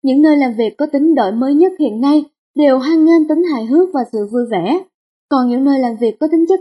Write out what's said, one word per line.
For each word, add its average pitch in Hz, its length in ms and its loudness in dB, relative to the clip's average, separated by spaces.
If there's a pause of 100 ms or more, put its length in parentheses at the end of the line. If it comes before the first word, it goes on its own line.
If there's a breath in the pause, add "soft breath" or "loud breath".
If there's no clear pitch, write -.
Những 269 180 2
nơi 302 160 4
làm 254 200 0
việc 226 200 -4
có 294 80 -2
tính 302 300 0
đổi 226 160 0
mới 262 220 -2
nhất 359 260 4
hiện 226 220 -4
nay 294 220 2 (340)
đều 277 220 4
hoan 311 260 2
nghênh 320 220 2
tính 311 160 0 (100)
hài 226 120 -6
hước 339 280 0
và 269 80 -2 (100)
sự 220 80 -6 (120)
vui 240 200 -2
vẻ. 208 280 -2 (500)
Còn 254 200 0
những 254 140 -2
nơi 277 160 2
làm 233 220 -4
việc 226 180 -2
có 311 120 -2
tính 330 180 2
chất 381 120 2